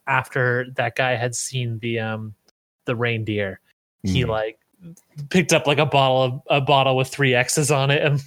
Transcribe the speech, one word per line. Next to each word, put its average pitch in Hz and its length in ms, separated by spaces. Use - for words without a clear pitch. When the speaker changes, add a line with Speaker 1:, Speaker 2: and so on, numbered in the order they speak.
Speaker 1:
after 127 680
that 120 200
guy 127 200
had 120 200
seen 120 440
the, 113 200
um, 110 340
the 127 100
reindeer, 110 640
he, 95 200
Speaker 2:
Mm. 117 60
Speaker 1:
like, 110 300
picked 185 220
up, 156 160
like, 147 120
a 151 60
bottle 131 380
of, 127 260
a 147 120
bottle 135 340
with 131 140
three 135 260
X's 127 360
on 139 200
it 147 120
and, 147 240